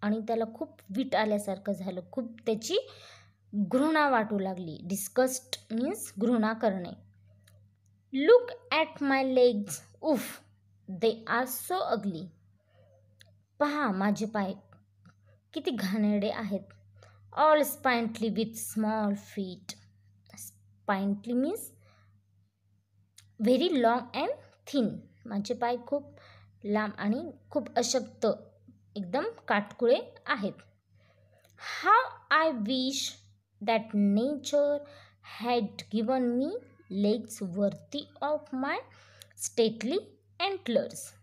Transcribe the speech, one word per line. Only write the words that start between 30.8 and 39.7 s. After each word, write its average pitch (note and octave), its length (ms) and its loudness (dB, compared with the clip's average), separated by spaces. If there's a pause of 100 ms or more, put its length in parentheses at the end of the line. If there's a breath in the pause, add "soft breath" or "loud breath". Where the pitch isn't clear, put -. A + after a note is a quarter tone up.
"How A4 260 6 (380)
I D#4+ 40 2
wish C4 600 -2 (520)
that A3+ 320 0
nature C#4+ 840 2 (640 loud breath)
had A#3+ 240 2 (280)
given A#3+ 440 2
me C#4+ 100 0 (560)
legs G#3 520 -2
worthy G3+ 440 -2 (220)
of D4 160 0 (140)
my C#4 240 -4 (600 loud breath)
stately A3+ 600 0 (500)